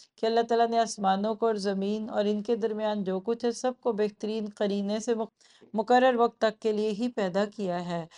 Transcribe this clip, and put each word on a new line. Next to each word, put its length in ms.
कि 80
अल्लाह 180
ताला 220
ने 120
आसमानों 580
को 100
और 140
ज़मीन 500
और 160
इनके 320
दरमियान 460
जो 180
कुछ 220
है 100
सबको 400
बेहतरीन 640
करीने 440
से 140
मुक-, 180
मुकर्रर 420
वक्त 240
तक 180
के 140
लिए 180
ही 200
पैदा 360
किया 340
है? 380